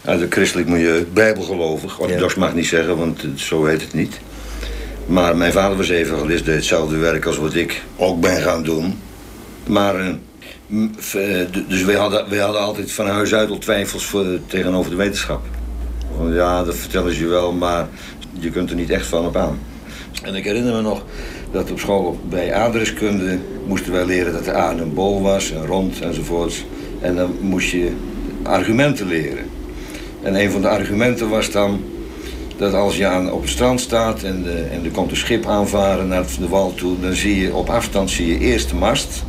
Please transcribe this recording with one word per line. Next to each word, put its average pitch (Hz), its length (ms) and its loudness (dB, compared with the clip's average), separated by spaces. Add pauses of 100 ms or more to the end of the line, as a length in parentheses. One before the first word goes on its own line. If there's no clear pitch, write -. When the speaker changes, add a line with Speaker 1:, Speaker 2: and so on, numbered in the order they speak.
Speaker 1:
uit 85 160 2
een 87 100 0
christelijk 90 380 2
milieu, 85 440 4
bijbelgelovig. 90 880 2
Orthodox 90 340 2
Speaker 2:
Ja. 95 60 0
Speaker 1:
mag 85 140 2
niet 85 120 2
zeggen, 82 300 2
want, 82 260 -2
eh, 73 120 -4
zo 78 300 0
heet 78 160 4
het - 140 -10
niet. - 240 -2 (880)
Maar 87 300 4
mijn 85 160 4
vader 98 240 4
was 90 120 0
evangelist, 80 560 2
deed 78 100 2
hetzelfde 78 420 2
werk 80 300 2
als 78 100 0
wat 78 180 -2
ik 82 280 -2 (140)
ook 87 240 2
ben 92 220 4
gaan 82 200 2
doen. 80 380 -2 (680)
Maar, 101 340 2
eh, 92 60 -2 (600)
m-, 107 220 0 (120)
f-, - 140 -8
eh, 98 260 2 (100)
d-, 92 180 -2
dus 95 140 0
wij 101 120 4
hadden, 104 340 2
wij 101 100 0
hadden 104 220 2
altijd 101 320 -2
van 107 140 -2
huis 101 280 2
uit 107 160 4
al 92 80 -2
twijfels 101 460 0
voor, 98 200 0 (220)
tegenover 90 440 0
de 87 60 -2
wetenschap. 98 500 -2 (720)
Want 82 180 0
ja, 90 300 4
dat 85 120 -2
vertellen 90 360 -2
ze 78 80 -2
je 82 60 0
wel, 87 260 2
maar 87 360 0 (500)
je 82 120 -4
kunt 90 200 -2
er 87 60 -2
niet 82 140 -2
echt - 160 0
van 85 200 0
op 85 100 -2
aan. 82 220 0 (640)
En 98 120 -8
ik 95 100 -6
herinner 117 300 0
me 110 60 0
nog 104 240 -2 (460)
dat - 200 -2
op 87 80 -4
school 98 260 2
op, 85 140 -2 (120)
bij 87 240 0
aardrijkskunde 101 840 2 (280)
moesten 95 260 -2
wij 90 120 2
leren 90 280 2
dat 82 120 -4
de 82 80 -2
aarde 85 300 2
een 78 120 -2
bol 98 280 2
was 98 280 2
en 78 160 -6
rond 90 340 0
enzovoorts. 85 640 -2 (360)
En 90 160 0
dan 90 240 0
moest 92 300 2
je 90 200 2 (520)
argumenten 131 640 2
leren. 78 440 -2 (720)
En 98 120 0
een 101 160 4
van 95 100 0
de 98 80 4
argumenten 107 600 2
was 107 220 2
dan 101 340 2 (720)
dat 98 180 0
als 95 220 2
je 98 100 2
aan, 92 260 2
op - 80 -2
het - 100 -2
strand 123 300 2
staat 113 420 0
en, 95 200 -4
de, 85 300 -2
en 87 120 -4
er 82 60 -2
komt 87 200 -2
een - 60 -2
schip - 300 0
aanvaren 98 640 2
naar 90 160 0 (140)
de 90 100 -2
wal 92 260 2
toe, 90 260 -2
dan 92 140 0
zie 98 260 2
je 90 140 0
op 87 140 0
afstand 101 420 0
zie 87 160 0
je 85 120 2
eerst 120 300 2
de - 60 -2
mast. 104 540 0